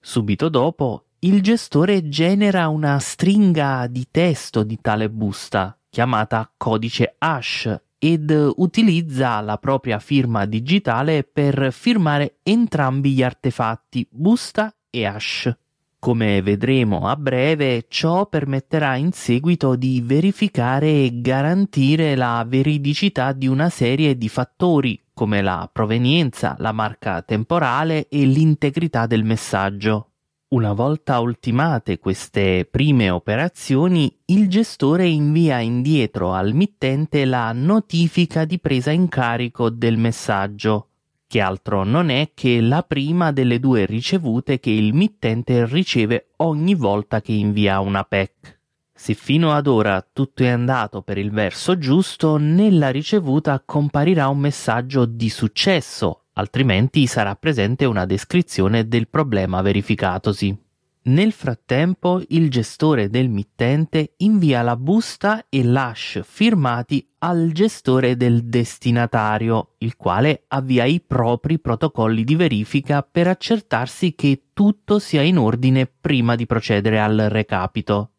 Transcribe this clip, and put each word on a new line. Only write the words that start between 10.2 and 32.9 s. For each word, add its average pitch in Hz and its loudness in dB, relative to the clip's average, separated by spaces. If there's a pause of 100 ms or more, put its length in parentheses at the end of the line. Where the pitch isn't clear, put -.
digitale 131 0
per 139 0
firmare 151 0
entrambi 143 0
gli 131 2
artefatti, 123 -4
busta 214 -2 (160)
e 117 -4
hash. 104 -6 (420)
Come 110 0
vedremo 104 0
a 127 -2
breve, 135 -2
ciò 175 -2
permetterà 139 -2
in 143 -2
seguito 139 0
di 127 -2
verificare 139 0
e 135 2
garantire 147 0
la 120 0
veridicità 139 0
di 131 -4
una 139 0
serie 135 0
di 113 -4
fattori, 135 0 (100)
come 104 -2
la 92 -2
provenienza, 120 0
la 110 -4
marca 107 -6
temporale 147 -2
e 143 0
l'integrità 151 2
del 110 0
messaggio. 107 -2 (380)
Una 113 0
volta 135 -2
ultimate 120 -2
queste 92 -2
prime 127 2